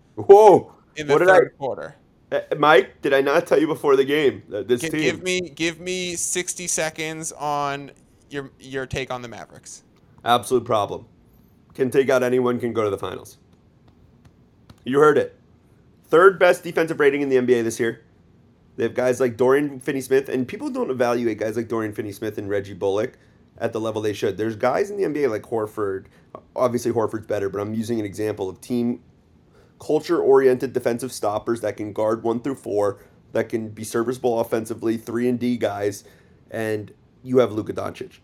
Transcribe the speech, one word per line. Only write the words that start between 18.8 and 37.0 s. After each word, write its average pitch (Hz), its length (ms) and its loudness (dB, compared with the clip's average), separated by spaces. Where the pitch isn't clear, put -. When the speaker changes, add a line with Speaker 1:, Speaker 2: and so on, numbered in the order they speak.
Speaker 1:
have 113 100 -2
guys 127 280 0
like 120 160 0
Dorian 135 420 2
Finney-Smith, 135 480 -2
and 127 180 -2
people 214 240 -8
don't 247 220 -4
evaluate 120 460 0
guys 104 180 -4
like 113 140 -6
Dorian 110 240 -4
Finney-Smith 107 440 -8
and 104 120 -8
Reggie 101 240 -4
Bullock 98 440 -2
at 113 140 -4
the 110 80 -6
level 107 220 -4
they 107 100 -2
should. 98 260 -4
There's 113 200 -4
guys 151 340 0
in 208 60 -8
the 196 80 -2
N 151 80 -2
B 147 100 -2
A 131 60 2
like 107 140 -4
Horford. 104 640 -6
Obviously, 120 360 0
Horford's 110 340 -2
better, 101 240 -4
but 98 120 -6
I'm 104 120 -6
using 110 260 -4
an 104 60 -4
example 101 440 -6
of 90 100 -14
team 120 420 -4
culture-oriented 135 960 2
defensive 123 380 -4
stoppers 107 500 -4
that 104 160 -6
can 107 140 -10
guard 110 320 -2
one 117 180 -2
through 135 140 -6
four, 101 440 -2
that 113 180 -4
can 110 200 -6
be 110 140 -14
serviceable 120 560 -2
offensively, 113 580 -4
three 120 300 -4
and 123 120 -2
D 123 180 -2
guys, 104 460 -4
and 107 420 -6